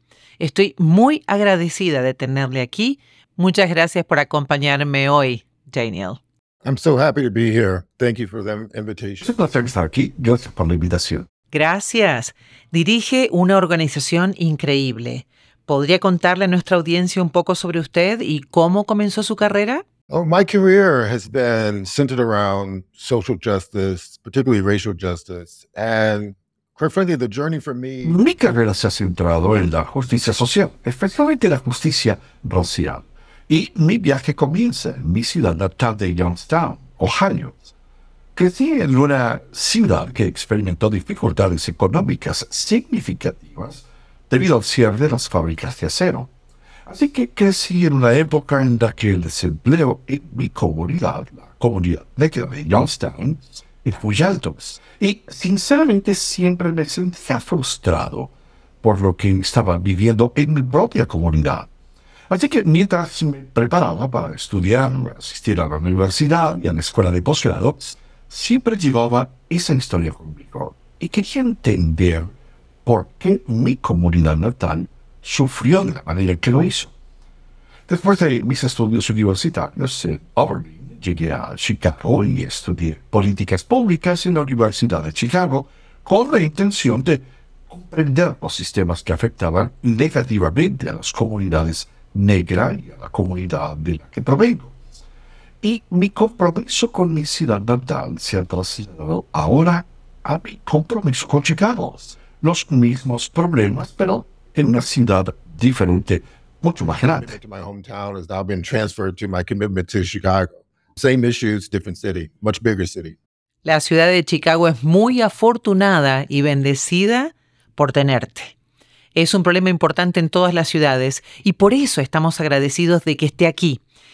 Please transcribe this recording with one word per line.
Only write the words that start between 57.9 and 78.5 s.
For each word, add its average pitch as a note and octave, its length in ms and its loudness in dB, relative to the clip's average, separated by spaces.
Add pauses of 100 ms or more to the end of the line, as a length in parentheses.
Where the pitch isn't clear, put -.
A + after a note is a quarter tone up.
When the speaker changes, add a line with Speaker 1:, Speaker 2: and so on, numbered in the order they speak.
Speaker 3:
por G2+ 220 2
lo F#2+ 160 0
que G2+ 120 0
estaba F#2+ 480 0
viviendo G#2+ 600 2
en D3 160 2
mi C#3 100 0
propia D3+ 420 0
comunidad. D#2 640 0 (640)
Así F#3+ 180 0
que C#4+ 160 0
mientras E3+ 600 2
me C#3 160 -2
preparaba A#2+ 720 0
para E2 240 -4
estudiar, A2+ 600 0 (240)
asistir - 420 -4
a E2 80 -2
la D2+ 80 -6
universidad F#2+ 880 0
y E2+ 60 0
a E2+ 40 -2
la D#2+ 60 -2
escuela F2+ 320 0
de F2+ 100 0
posgrado, B2+ 560 0 (520)
siempre A#3 480 -2
llevaba A#2+ 520 2 (200)
esa E3+ 240 -2
historia E2+ 380 -2
conmigo. - 640 -14 (240)
Y E3+ 120 -8
quería G#3 320 -2
entender F2 840 0 (600)
por A2+ 240 0 (100)
qué F#3+ 280 0
mi B2+ 280 0
comunidad E2+ 640 2
natal E2 500 -4 (340)
sufrió C#3 600 0
de D3+ 120 -6
la - 80 -16
manera F2+ 340 0
que A#2+ 140 0
lo C#3+ 120 4
hizo. - 260 -4 (960)
Después F#3 340 2
de C#3 240 2
mis C3+ 200 -2